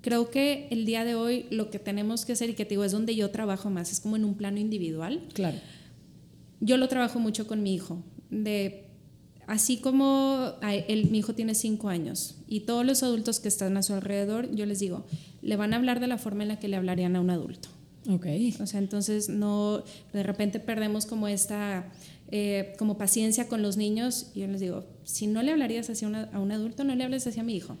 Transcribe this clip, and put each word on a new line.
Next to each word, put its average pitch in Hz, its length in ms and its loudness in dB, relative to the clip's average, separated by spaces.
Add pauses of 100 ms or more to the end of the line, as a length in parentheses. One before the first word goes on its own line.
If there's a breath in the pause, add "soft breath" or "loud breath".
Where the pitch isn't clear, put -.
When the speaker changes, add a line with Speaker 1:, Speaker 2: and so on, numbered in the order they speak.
Speaker 1:
creo 233 300 2
que 285 400 2
el 226 140 0
día 226 200 2
de 233 100 0
hoy 240 360 0
lo 214 200 0
que 202 80 -6
tenemos 208 460 -2
que 247 80 -2
hacer, 233 180 0
y 214 40 -4
que 214 100 -2
te 208 60 -6
digo, 202 140 2
es 190 80 2
donde 220 240 2
yo 202 140 2
trabajo 208 400 -2
más, 170 220 -2
es - 80 -2
como 214 160 0
en 214 80 2
un 202 100 2
plano 202 240 -4
individual. 208 640 -2 (120)
Speaker 2:
Claro. 185 240 0 (1000 loud breath)
Speaker 1:
Yo 233 180 6
lo 254 100 4
trabajo 247 320 0
mucho 220 260 0
con 214 160 -2
mi 190 120 2
hijo, 170 280 -6 (280)
de, 208 540 -2 (640)
así 220 320 4
como 269 720 4 (100)
a 208 120 0
él, 214 360 2
mi 214 80 4
hijo 214 160 0
tiene 220 200 0
cinco 214 340 0
años, 170 480 -2 (120)
y 214 120 -2
todos 233 260 0
los 262 160 4
adultos 233 380 2
que 214 80 -2
están 196 280 2
a 196 60 2
su 202 100 0
alrededor, 202 640 -2
yo 208 120 0
les 202 120 -2
digo, 190 260 -4 (380 loud breath)
le 214 140 0
van 208 180 0
a - 20 2
hablar 247 240 2
de 247 60 0
la 247 120 0
forma 208 260 -4
en 208 40 -2
la 214 100 -2
que 214 100 -4
le 196 80 0
hablarían 180 400 2
a 180 40 4
un 180 100 4
adulto. - 380 -2 (400)
Speaker 2:
Ok. 180 180 2 (340)
Speaker 1:
O 202 60 -2
sea, 202 120 -2
entonces 208 500 0
no, 208 540 2 (300 loud breath)
de 202 100 0
repente 202 380 0
perdemos 214 460 -2
como 214 220 -2
esta, 202 640 -2 (380 loud breath)
eh, 202 480 0
como 214 200 2
paciencia 220 500 2
con 220 140 0
los 202 140 0
niños, 220 580 0
y 202 60 -6
yo 196 60 -4
les 196 140 -4
digo, 185 240 -4 (200)
"Si - 220 -4
no 220 160 2
le 277 100 2
hablarías 240 380 0
así 214 140 -4
a 208 40 -2
una, 220 140 -4 (100)
a 202 60 -4
un 196 140 0
adulto, 226 320 -2
no 269 100 2
le 247 100 2
hables 254 220 -2
así 220 140 -4
a - 20 -2
mi 233 140 -2
hijo". - 240 -8